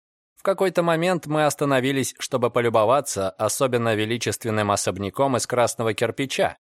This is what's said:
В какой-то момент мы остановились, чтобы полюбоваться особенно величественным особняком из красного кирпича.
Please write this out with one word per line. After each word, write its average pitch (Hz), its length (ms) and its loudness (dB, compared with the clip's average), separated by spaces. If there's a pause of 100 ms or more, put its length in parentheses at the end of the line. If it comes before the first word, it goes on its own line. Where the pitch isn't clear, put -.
(360)
В - 60 -20
какой-то 185 400 0
момент 170 440 0
мы 151 200 2
остановились, 135 720 0
чтобы 120 320 -2
полюбоваться 113 800 2
особенно 117 640 0
величественным 107 760 -2
особняком 101 680 0
из 107 100 -2
красного 117 480 0
кирпича. 120 720 -2